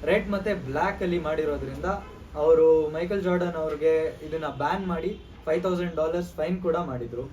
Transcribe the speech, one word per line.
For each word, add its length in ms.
ರೆಡ್ 260
ಮತ್ತೆ 240
ಬ್ಲ್ಯಾಕ್ 480
ಅಲ್ಲಿ 180
ಮಾಡಿರೋದ್ರಿಂದ, 640
ಅವರು 560
ಮೈಕಲ್ 320
ಜಾರ್ಡನ್ 320
ಅವ್ರಿಗೆ 760
ಇದನ್ನ 200
ಬ್ಯಾನ್ 380
ಮಾಡಿ 340
ಫೈವ್ 180
ತೌಸಂಡ್ 340
ಡಾಲರ್ಸ್ 360
ಫೈನ್ 300
ಕೂಡ 140
ಮಾಡಿದ್ರು. 460